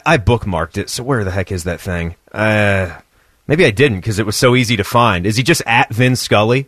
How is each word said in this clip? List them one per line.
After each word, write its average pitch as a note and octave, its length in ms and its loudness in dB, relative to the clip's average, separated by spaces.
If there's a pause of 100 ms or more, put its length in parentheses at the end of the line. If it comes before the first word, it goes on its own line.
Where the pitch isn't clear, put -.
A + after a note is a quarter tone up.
I D#3 120 2
bookmarked F#2+ 600 -2
it, G2+ 120 -6
so - 140 -8
where A#2 220 -2
the F#2 60 -4
heck F#2+ 200 -4
is F2 140 -6
that F2 160 -6
thing? E2+ 340 -6 (160)
Uh, G2+ 680 0 (500)
maybe E3 180 4
I B2 60 4
didn't G#2 300 2
'cause G#2 160 -4
it G#2+ 80 -2
was G#2+ 120 -4
so B2 180 4
easy A#2+ 220 2
to G2 80 -2
find. A2 400 0
Is G#2+ 100 0
he B2 80 0
just E3 220 0
at A#2+ 240 0
Vin B2+ 260 2
Scully? A#2 520 0